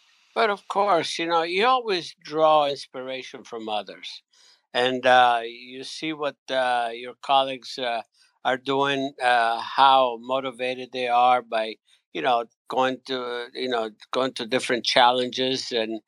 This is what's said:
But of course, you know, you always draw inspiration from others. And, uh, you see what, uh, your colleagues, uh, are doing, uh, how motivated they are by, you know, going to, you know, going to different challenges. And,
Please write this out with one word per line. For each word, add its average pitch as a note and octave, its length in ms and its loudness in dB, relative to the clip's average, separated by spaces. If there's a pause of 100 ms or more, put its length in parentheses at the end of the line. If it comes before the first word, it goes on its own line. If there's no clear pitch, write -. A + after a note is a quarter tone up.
(360)
But A3 140 2
of G3 180 -6
course, F#3+ 520 0
you E3 60 -4
know, E3 180 0
you F3+ 220 0
always A3+ 580 0
draw D#3 440 4
inspiration C3 760 -10
from A2+ 240 -12
others. F#2+ 540 -8 (520)
And, B2+ 320 0
uh, B2 380 6
you B2 400 -14
see D#3 300 -8
what, D3 240 -6 (120)
uh, B2 440 0
your B2 300 -12
colleagues, C3+ 560 0
uh, A#2+ 240 -4 (420)
are B2+ 120 2
doing, C#3 640 -2
uh, A#2 380 2
how C3+ 600 4
motivated B2+ 720 -6
they B2+ 140 -4
are B2 340 4
by, A2+ 340 -4 (380)
you E3 80 -6
know, A#2+ 240 0 (240)
going B2+ 380 0
to, B2 460 -6
you B2+ 160 -6
know, A2+ 200 -2 (220)
going C3 220 0
to B2 120 -8
different A#2+ 400 -2
challenges. B2+ 880 2
And, A2 360 -2